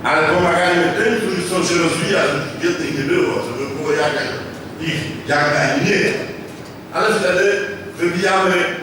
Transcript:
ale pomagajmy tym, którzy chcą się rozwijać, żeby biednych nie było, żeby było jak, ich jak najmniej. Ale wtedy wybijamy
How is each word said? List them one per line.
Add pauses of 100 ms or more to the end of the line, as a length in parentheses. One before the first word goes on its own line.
ale
pomagajmy (140)
tym,
którzy
chcą (120)
się
rozwijać,
żeby (160)
biednych
nie
było, (140)
żeby (120)
było
jak, (680)
ich (280)
jak (140)
najmniej. (800)
Ale (120)
wtedy (560)
wybijamy (280)